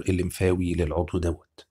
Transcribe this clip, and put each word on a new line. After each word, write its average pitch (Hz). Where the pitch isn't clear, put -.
الليمفاوي 90
للعضو 85
دوت. -